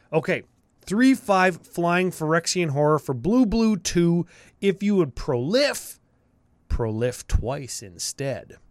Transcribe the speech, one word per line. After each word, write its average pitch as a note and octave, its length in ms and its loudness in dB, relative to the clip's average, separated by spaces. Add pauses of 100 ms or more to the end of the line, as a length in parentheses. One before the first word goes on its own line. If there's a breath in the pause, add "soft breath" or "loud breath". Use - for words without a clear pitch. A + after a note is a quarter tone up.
(120)
Okay, D#3 300 -2 (400)
three B3+ 320 4
five F#3 480 0
flying F3 480 0
Phyrexian E3 640 -2
Horror D3 260 2
for C#3 160 -4
blue, G3+ 320 2
blue, A3 320 2
two. E3+ 480 2 (340 soft breath)
If G3 220 0
you G3+ 140 2
would D#3+ 200 0
prolif, F#3 840 -2 (720)
prolif A#2 580 -4
twice C3 540 -4
instead. G2+ 760 -10 (140)